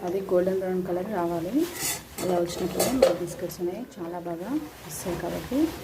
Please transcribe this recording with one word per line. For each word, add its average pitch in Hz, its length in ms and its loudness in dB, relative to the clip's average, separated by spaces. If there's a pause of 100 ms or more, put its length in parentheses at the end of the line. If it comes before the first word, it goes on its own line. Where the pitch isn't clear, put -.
అది 180 160 0 (100)
గోల్డెన్ 185 300 6
బ్రౌన్ 185 260 0
కలర్ 180 320 -2
రావాలి. 170 340 0 (680)
అలా 180 220 2
వచ్చినప్పుడు 180 400 0 (140)
మన 170 240 8
బిస్కెట్స్ 175 400 -6
అనేవి 190 240 -2 (120)
చాలా 175 220 -6 (100)
బాగా 170 200 -4 (380)
వస్తాయి 175 360 -4
కాబట్టి 175 360 -2 (240)